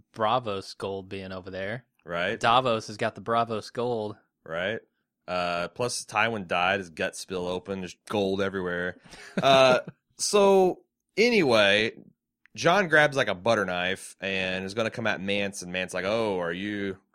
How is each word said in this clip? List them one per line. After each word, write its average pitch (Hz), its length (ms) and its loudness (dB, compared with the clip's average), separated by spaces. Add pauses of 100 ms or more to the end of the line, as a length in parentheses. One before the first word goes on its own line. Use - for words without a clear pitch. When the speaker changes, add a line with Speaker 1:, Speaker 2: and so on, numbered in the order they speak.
(160)
Speaker 1:
Braavos 110 600 -2
gold 98 320 -8
being 95 240 -10
over 92 200 -12
there. 98 340 -8 (180)
Speaker 2:
Right. 90 360 -4
Speaker 1:
Davos 120 480 2
has 107 100 -12
got 113 160 -2
the - 80 -14
Braavos 117 500 -2
gold. 113 440 -4 (280)
Speaker 2:
Right. 90 360 -4 (480)
Uh, 87 400 -2
plus, - 380 -6
Tywin 107 420 -2
died, 90 320 2
his 87 100 -10
guts 90 300 -6
spill 90 280 -6
open, 92 340 -6
there's 90 140 -12 (140)
gold 98 320 0
everywhere. 90 560 -4 (220)
Speaker 1:
<laughs> - 240 -6
Speaker 2:
Uh, 131 380 6 (360)
so, 196 600 4 (360)
anyway, 117 760 4 (640)
Jon 170 320 2
grabs, 151 280 6
like, 127 120 2
a 98 80 -2
butter 104 300 2
knife 90 540 -4
and 95 460 -4
is 95 80 -10
gonna 110 160 -2
come 113 160 -8
at 92 160 -2
Mance, 101 400 -4
and 90 100 -12
Mance 92 220 -6
like, 90 120 -4
"Oh, 104 340 -2
are 85 120 -4
you, 98 460 -6 (180)